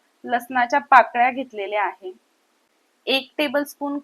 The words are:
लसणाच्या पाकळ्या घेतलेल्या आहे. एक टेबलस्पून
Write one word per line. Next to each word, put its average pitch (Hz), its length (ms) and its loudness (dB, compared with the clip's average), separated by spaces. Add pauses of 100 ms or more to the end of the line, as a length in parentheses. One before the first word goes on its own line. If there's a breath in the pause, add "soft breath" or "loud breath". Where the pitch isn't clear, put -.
(240)
लसणाच्या 247 560 -2
पाकळ्या 240 520 6
घेतलेल्या 208 520 -6
आहे. 185 280 -8 (960)
एक 262 300 -4
टेबलस्पून 285 680 -4